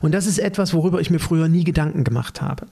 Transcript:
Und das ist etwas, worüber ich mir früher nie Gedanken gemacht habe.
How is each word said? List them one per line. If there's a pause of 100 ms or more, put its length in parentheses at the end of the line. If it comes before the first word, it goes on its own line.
Und
das
ist
etwas,
worüber
ich
mir
früher
nie
Gedanken
gemacht
habe.